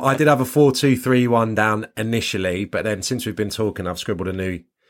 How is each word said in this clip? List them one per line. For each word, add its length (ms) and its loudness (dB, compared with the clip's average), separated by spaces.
I 100 2
did 140 2
have 140 4
a 40 -2
four 280 4
two 240 2
three 280 2
one 300 2
down 400 0
initially, 680 -2
but 180 -4
then 180 -2
since 240 -4
we've 80 -4
been 160 -4
talking, 380 -4
I've 100 -6
scribbled 300 -4
a 60 -4
new, 280 -4